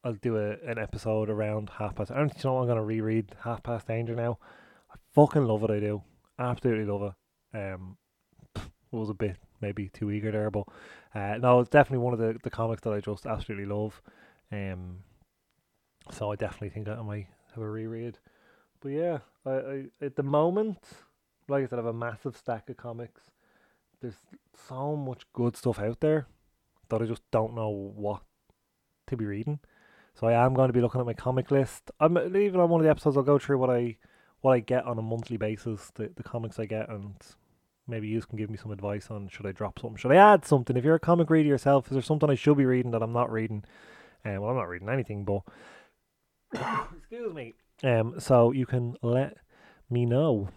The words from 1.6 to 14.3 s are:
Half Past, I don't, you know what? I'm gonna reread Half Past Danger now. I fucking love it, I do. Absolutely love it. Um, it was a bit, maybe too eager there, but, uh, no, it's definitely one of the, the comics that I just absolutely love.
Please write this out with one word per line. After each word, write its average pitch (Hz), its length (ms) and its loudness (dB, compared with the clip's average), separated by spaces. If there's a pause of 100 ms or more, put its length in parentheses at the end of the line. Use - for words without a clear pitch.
Half 104 260 -8
Past, 104 160 -6
I 131 60 -4
don't, 147 180 0
you - 80 -14
know 131 100 0
what? 127 80 0
I'm 123 60 0
gonna 113 160 0
reread 110 600 -2
Half 117 200 -6
Past 117 240 -6
Danger 117 280 -4
now. 117 220 -2 (540)
I - 40 -20 (180)
fucking 147 320 6
love 107 180 2
it, 107 80 0
I 104 80 0
do. 104 240 -2 (340)
Absolutely 120 480 0
love 101 280 -4 (400)
it. 98 200 -8
Um, 92 240 -14 (580)
it - 60 -10 (300)
was 110 180 -6
a 107 60 -6
bit, 95 220 -4 (240)
maybe 101 280 -6
too 104 220 -6
eager 107 200 -4
there, 107 200 -2
but, 101 160 -4 (480)
uh, 104 240 -4
no, 123 200 6
it's 123 100 0
definitely 131 360 4
one 123 80 -2
of 110 60 -4
the, 113 240 -2
the 123 60 -6
comics 113 340 -4
that 110 100 -2
I 104 60 -2
just 101 260 -8
absolutely 107 400 -6
love. 104 360 -6 (500)